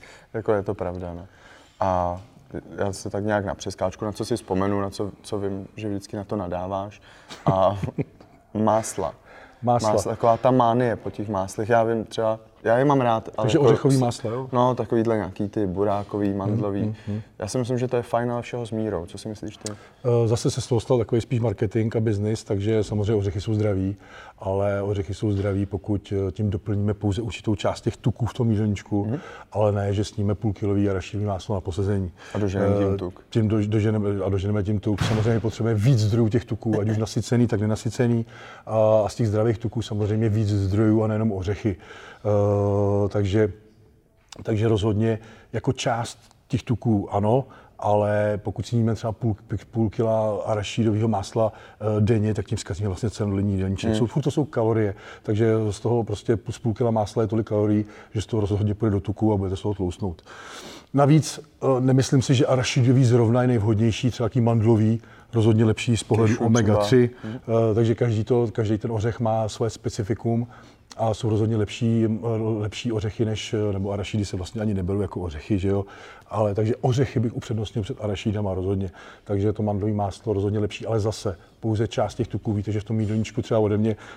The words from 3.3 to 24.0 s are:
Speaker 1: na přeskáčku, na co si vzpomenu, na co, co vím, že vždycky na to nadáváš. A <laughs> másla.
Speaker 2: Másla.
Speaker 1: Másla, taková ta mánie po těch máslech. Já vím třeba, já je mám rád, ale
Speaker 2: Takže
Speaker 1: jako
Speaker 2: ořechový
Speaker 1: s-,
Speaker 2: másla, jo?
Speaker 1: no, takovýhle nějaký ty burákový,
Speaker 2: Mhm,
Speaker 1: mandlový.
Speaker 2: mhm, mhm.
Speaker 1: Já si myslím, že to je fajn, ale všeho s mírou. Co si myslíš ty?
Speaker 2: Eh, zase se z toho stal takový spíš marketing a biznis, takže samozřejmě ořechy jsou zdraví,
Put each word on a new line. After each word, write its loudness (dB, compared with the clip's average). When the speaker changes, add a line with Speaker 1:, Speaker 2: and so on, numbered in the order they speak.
Speaker 1:
na -4
přeskáčku, -6
na -4
co -8
si -2
vzpomenu, -2
na -4
co, -6
co -6
vím, -6
že -8
vždycky -8
na -6
to -6
nadáváš. -6
A 4
<laughs> -20
másla. 0
Speaker 2:
Másla. 2
Speaker 1:
Másla, 0
taková 4
ta 2
mánie 2
po -10
těch -8
máslech. -4
Já 4
vím 0
třeba, -2
já 4
je 4
mám 4
rád, 0
ale 0
Speaker 2:
Takže 2
Speaker 1:
jako 4
Speaker 2:
ořechový 4
Speaker 1:
s-, 4
Speaker 2:
másla, -2
jo? -8
Speaker 1:
no, 4
takovýhle 2
nějaký -4
ty -2
burákový, -2
Speaker 2:
Mhm, -2
Speaker 1:
mandlový. -2
Speaker 2:
mhm, -2
mhm. -6
Speaker 1:
Já -6
si -4
myslím, -2
že -2
to -2
je 0
fajn, -2
ale -6
všeho -8
s -16
mírou. -4
Co -16
si -12
myslíš -12
ty? -12
Speaker 2:
Eh, 0
zase 2
se -4
z -8
toho 2
stal 2
takový 0
spíš -2
marketing 0
a 2
biznis, 0
takže 0
samozřejmě 0
ořechy 0
jsou -2
zdraví, 0